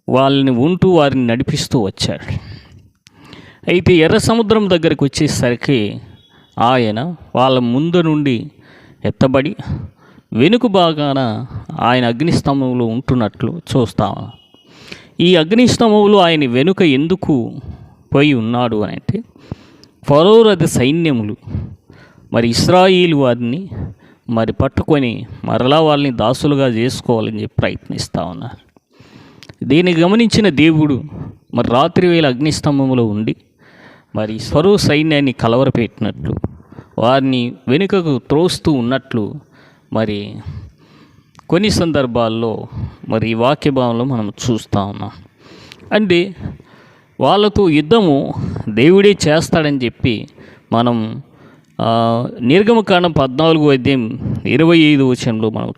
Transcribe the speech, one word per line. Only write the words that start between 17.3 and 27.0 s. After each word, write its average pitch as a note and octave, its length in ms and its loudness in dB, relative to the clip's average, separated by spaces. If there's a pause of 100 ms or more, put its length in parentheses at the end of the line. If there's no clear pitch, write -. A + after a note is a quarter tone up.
పోయి D3 200 4
ఉన్నాడు A#2 480 -2
అని G2 100 -6
అంటే, - 300 -6 (880)
ఫరో F#3+ 340 6
రథ G3 220 2
సైన్యములు C3+ 720 -2 (960)
మరి A#2 160 2
ఇశ్రాయేలు F3+ 680 2
వారిని B2 520 -2 (640)
మరి A2+ 220 -2
పట్టుకొని C3 720 -2 (180)
మరలా A#2+ 360 2
వాళ్ళని C#3+ 360 0
దాసులుగా C3+ 500 0
చేసుకోవాలని A2 760 -2